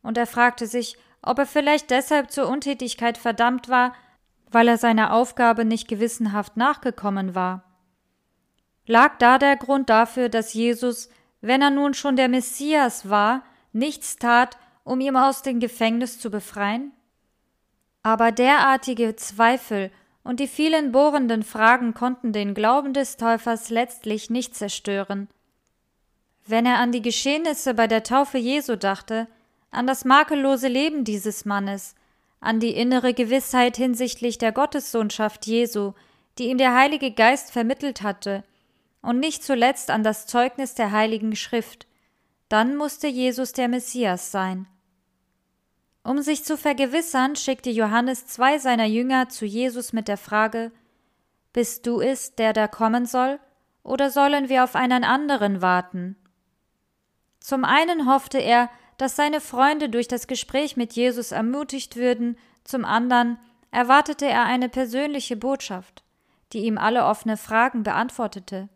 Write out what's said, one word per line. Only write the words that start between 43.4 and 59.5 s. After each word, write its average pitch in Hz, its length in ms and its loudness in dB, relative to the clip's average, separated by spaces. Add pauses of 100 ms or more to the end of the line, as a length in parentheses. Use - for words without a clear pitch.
der 247 160 -2
Messias 240 640 -4
sein. 190 340 -4 (1400)
Um 277 200 -2
sich 294 220 -2
zu 311 120 -2
vergewissern, 277 800 0
schickte 262 340 -4
Johannes 233 560 0
zwei 269 320 2
seiner 247 280 0
Jünger 254 420 0
zu 226 160 -10
Jesus 233 480 -4
mit 220 160 -6
der 202 80 -2
Frage: 220 560 -2 (800)
„Bist - 340 -4
du 233 140 -2
es, 262 340 -4
der 220 200 0
da 214 140 2
kommen 226 380 0
soll, 262 320 -2 (440)
oder 269 280 -2
sollen 285 380 2
wir 254 160 4
auf 247 100 -4
einen 247 300 0
anderen 233 560 0
warten?“ 180 560 -2 (1200)
Zum 269 260 -4
einen 320 420 2
hoffte 269 320 0
er, 240 320 2 (280)
dass 262 180 -4
seine 294 240 0
Freunde 294 480 0